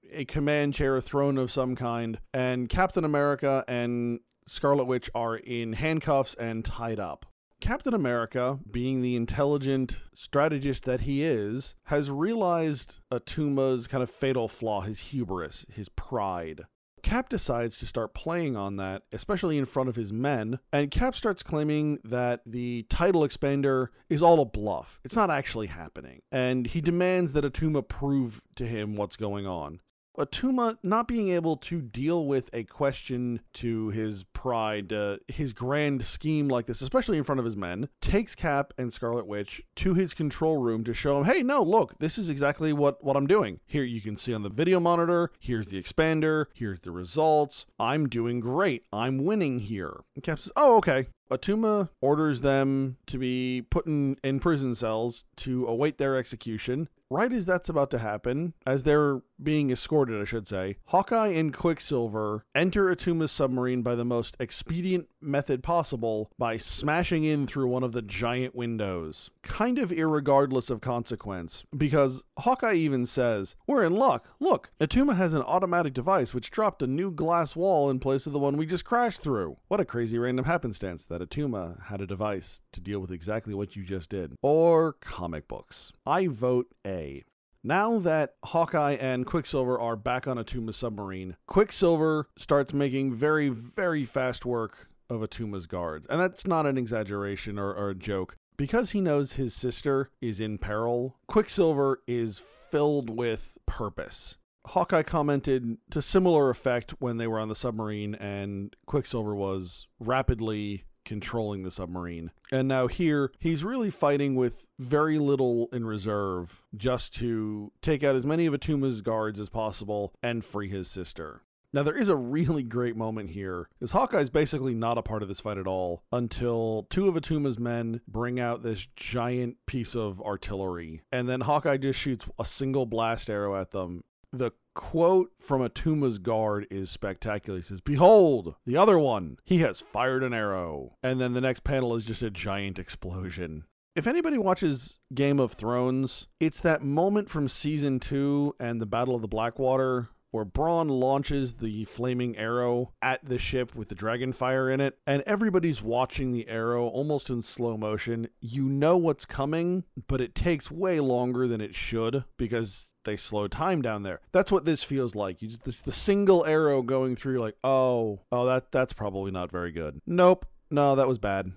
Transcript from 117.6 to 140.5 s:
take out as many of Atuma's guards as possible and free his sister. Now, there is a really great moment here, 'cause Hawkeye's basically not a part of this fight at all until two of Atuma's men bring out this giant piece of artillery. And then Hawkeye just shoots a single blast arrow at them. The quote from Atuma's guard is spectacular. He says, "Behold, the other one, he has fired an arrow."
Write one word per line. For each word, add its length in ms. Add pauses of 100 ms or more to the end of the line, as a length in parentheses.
take 220
out 140
as 100
many 180
of 80
Atuma's 500
guards 360
as 100
possible 720
and 240
free 240
his 200
sister. 540 (300)
Now, 120
there 120
is 120
a 80
really 480
great 320
moment 340
here, 380 (100)
'cause 140
Hawkeye's 380
basically 440
not 240
a 40
part 200
of 60
this 120
fight 180
at 100
all 420
until 800
two 160
of 80
Atuma's 420
men 520
bring 320
out 240
this 320
giant 680
piece 280
of 260
artillery. 840 (100)
And 160
then 140
Hawkeye 340
just 240
shoots 260 (100)
a 80
single 400
blast 460
arrow 240
at 160
them. 320 (300)
The 200 (220)
quote 640
from 220
Atuma's 560
guard 520
is 200
spectacular. 680
He 40
says, 180
"Behold, 760 (100)
the 100
other 220
one, 460
he 140
has 220
fired 420
an 120
arrow." 680